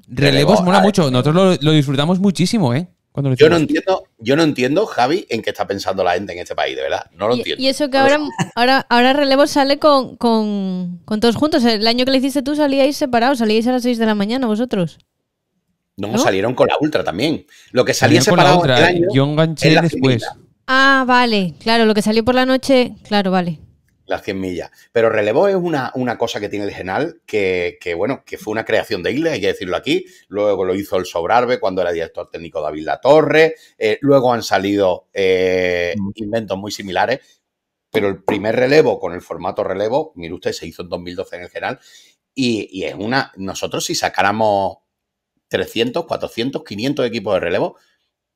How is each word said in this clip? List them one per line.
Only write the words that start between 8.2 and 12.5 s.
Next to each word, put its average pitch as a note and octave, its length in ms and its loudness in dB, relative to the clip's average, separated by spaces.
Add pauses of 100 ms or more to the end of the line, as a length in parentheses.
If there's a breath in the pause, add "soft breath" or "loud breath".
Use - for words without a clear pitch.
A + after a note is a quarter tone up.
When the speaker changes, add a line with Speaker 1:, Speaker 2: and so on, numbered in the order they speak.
Speaker 3:
ahora, B3+ 340 0
ahora B3 240 4
Relevos C#4 380 2
sale C#4 280 0
con, C#4 380 2
con, G3 880 -2
con G#3+ 160 -4
todos A#3 160 4
juntos. D4+ 280 2
El A3 220 2
año A#3+ 180 2
que C4 80 -2
le C4+ 60 4
hiciste C4+ 240 -2
tú C#4+ 140 -2